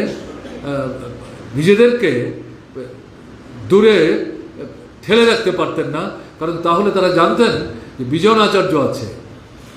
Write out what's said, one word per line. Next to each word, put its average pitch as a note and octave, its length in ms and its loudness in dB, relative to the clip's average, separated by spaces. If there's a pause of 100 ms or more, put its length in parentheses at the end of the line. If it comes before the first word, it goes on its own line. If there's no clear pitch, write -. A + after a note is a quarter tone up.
আহ, - 840 -8 (680)
নিজেদেরকে G3+ 540 4 (1600)
দূরে G#3 280 6 (1080)
ঠেলে A#3 240 4
রাখতে G3+ 240 2
পারতেন D3+ 460 -2
না, E3+ 60 -6 (360)
কারণ E3 240 -4
তাহলে F3+ 280 2
তারা F#3 200 2 (100)
জানতেন G#3+ 320 2 (460)
যে B2+ 60 -6
বিজন E3+ 360 2
আচার্য F#3+ 360 2
আছে। A#2 300 -2 (720)